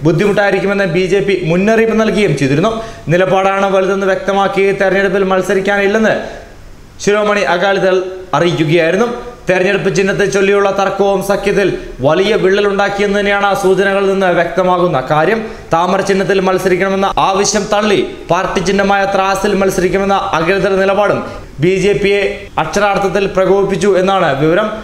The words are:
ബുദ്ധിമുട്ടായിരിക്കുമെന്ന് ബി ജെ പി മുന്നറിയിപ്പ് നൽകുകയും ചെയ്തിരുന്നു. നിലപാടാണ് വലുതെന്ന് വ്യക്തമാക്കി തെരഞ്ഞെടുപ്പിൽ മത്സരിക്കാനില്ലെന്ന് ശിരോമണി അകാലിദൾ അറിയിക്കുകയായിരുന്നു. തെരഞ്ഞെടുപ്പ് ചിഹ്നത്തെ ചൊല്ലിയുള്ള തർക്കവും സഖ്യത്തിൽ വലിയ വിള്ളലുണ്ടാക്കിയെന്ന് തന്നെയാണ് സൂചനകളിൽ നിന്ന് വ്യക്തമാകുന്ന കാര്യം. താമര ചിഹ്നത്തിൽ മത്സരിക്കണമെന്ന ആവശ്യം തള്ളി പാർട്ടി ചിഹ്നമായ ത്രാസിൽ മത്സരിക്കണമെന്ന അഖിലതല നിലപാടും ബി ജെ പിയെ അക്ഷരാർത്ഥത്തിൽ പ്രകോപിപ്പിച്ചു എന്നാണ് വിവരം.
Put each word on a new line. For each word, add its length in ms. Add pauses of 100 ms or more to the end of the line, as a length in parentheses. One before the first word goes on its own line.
ബുദ്ധിമുട്ടായിരിക്കുമെന്ന് 880
ബി 180
ജെ 140
പി 80 (160)
മുന്നറിയിപ്പ് 500
നൽകുകയും 400
ചെയ്തിരുന്നു. 320 (400)
നിലപാടാണ് 600
വലുതെന്ന് 360
വ്യക്തമാക്കി 540 (160)
തെരഞ്ഞെടുപ്പിൽ 500
മത്സരിക്കാനില്ലെന്ന് 800 (920)
ശിരോമണി 400 (120)
അകാലിദൾ 420 (400)
അറിയിക്കുകയായിരുന്നു. 680 (400)
തെരഞ്ഞെടുപ്പ് 480
ചിഹ്നത്തെ 360
ചൊല്ലിയുള്ള 360 (100)
തർക്കവും 500
സഖ്യത്തിൽ 400 (380)
വലിയ 260 (100)
വിള്ളലുണ്ടാക്കിയെന്ന് 760
തന്നെയാണ് 300 (140)
സൂചനകളിൽ 480
നിന്ന് 180 (100)
വ്യക്തമാകുന്ന 600 (140)
കാര്യം. 280 (320)
താമര 360
ചിഹ്നത്തിൽ 300 (100)
മത്സരിക്കണമെന്ന 600 (200)
ആവശ്യം 440
തള്ളി 260 (320)
പാർട്ടി 360
ചിഹ്നമായ 380 (100)
ത്രാസിൽ 460
മത്സരിക്കണമെന്ന 580 (200)
അഖിലതല 440
നിലപാടും 360 (460)
ബി 100 (100)
ജെ 180
പിയെ 180 (440)
അക്ഷരാർത്ഥത്തിൽ 640 (120)
പ്രകോപിപ്പിച്ചു 520 (120)
എന്നാണ് 260 (140)
വിവരം. 260 (160)